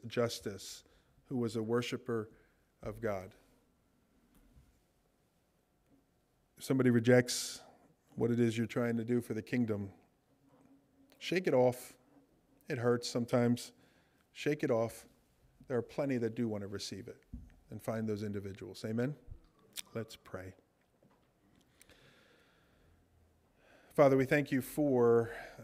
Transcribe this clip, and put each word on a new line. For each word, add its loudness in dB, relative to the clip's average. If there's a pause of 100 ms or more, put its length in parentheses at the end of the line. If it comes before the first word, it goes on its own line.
Justus, -4 (440)
who -4
was -2
a -2
worshiper -2 (540)
of -12
God. -4 (3250)
If -16
somebody 2
rejects 4 (520)
what 0
it 0
is 2
you're 0
trying -2
to -4
do 2
for -8
the -4
kingdom, -2 (1300)
shake -2
it 4
off. 4 (720)
It -4
hurts 2
sometimes. 0 (600)
Shake -2
it 2
off. 0 (600)
There -2
are 0
plenty -2
that -2
do 0
want -4
to -8
receive -10
it -18 (480)
and -12
find -4
those -2
individuals. -8
Amen? -2 (800)
Let's -12
pray. -14 (3500)
Father, 8
we 4
thank 2
you 2
for, 4 (340)